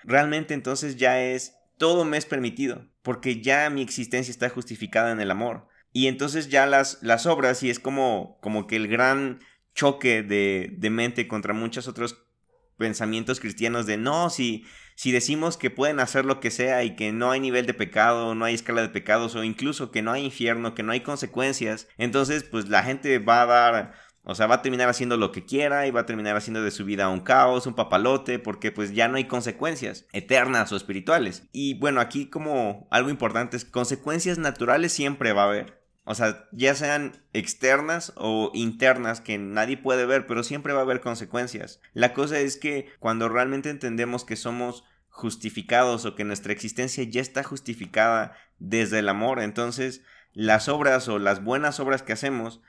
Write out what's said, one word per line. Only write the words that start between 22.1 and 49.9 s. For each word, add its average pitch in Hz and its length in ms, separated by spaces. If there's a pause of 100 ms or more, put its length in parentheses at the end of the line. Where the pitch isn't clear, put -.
pues, 104 260
la 104 140
gente 135 360
va 117 220
a 120 40
dar, 120 480 (300)
o - 100
sea, 110 140
va 120 80
a 127 60
terminar 127 280
haciendo 120 280
lo 104 140
que 92 140
quiera 143 420
y 131 40
va 120 100
a 117 40
terminar 107 320
haciendo 110 260
de 101 80
su 104 140
vida 98 240
un 95 120
caos, 127 460
un 117 80
papalote, 120 640
porque, 104 320
pues, 104 220
ya 117 160
no 131 80
hay 131 80
consecuencias 123 880
eternas 123 580
o 101 60
espirituales". 98 720
Y, 139 240
bueno, 135 240
aquí 131 300
como 123 600
algo 127 200
importante 120 480
es, - 80
consecuencias 147 720
naturales 143 560
siempre 139 400
va 101 100
a 101 40
haber. - 340 (220)
O 107 120
sea, 110 360
ya 135 220
sean 147 580
externas 143 840
o 110 380
internas 117 680
que 107 160
nadie 107 400
puede 127 280
ver, 131 200
pero 120 180
siempre 143 300
va 135 60
a 131 40
haber 127 160
consecuencias. 117 800 (140)
La 120 200
cosa 147 260
es 139 180
que 143 420
cuando 113 300
realmente 135 400
entendemos 120 560
que 110 100
somos 120 480 (260)
justificados 117 960
o 101 100
que 104 80
nuestra 104 300
existencia 127 500
ya 117 180
está 131 220
justificada 113 920 (220)
desde 107 420
el 101 100
amor, 117 320
entonces 120 600 (320)